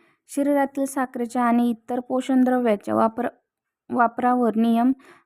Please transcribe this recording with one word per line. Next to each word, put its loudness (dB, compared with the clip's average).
शरीरातील 0
साखरेच्या -4
आणि 2
इतर -6
पोषण 0
द्रव्याच्या 0
वापर, 0
वापरावर 0
नियम 2